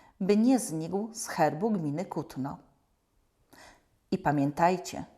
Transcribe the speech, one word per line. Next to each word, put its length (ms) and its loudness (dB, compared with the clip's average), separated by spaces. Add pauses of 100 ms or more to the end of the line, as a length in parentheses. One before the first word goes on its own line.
(200)
by 160 4
nie 220 6
znikł 540 -4
z 140 -10
herbu 440 0
gminy 340 -2
Kutno. 540 -8 (1500)
I 80 0
pamiętajcie, 840 0 (140)